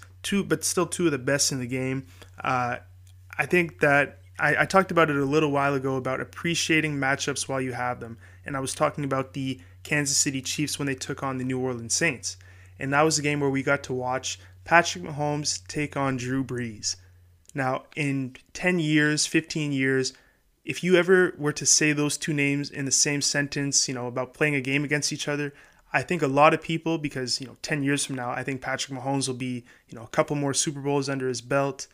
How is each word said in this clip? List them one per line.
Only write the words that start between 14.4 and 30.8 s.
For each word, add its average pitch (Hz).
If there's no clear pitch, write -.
Patrick 170
Mahomes 147
take 147
on 135
Drew 127
Brees. 120
Now, 135
in 135
ten 180
years, 151
fifteen 156
years, 131
if 147
you 180
ever 180
were 147
to 147
say 151
those 147
two -
names 143
in 139
the 131
same 143
sentence, 143
you 135
know, 123
about 123
playing 151
a 139
game 135
against 147
each 147
other, 147
I 143
think 170
a 147
lot 147
of 156
people, 165
because, 135
you 131
know, 117
ten 151
years 139
from 135
now, 123
I 127
think 131
Patrick 135
Mahomes 135
will 127
be, 123
you -
know, 113
a 110
couple 151
more 143
Super 139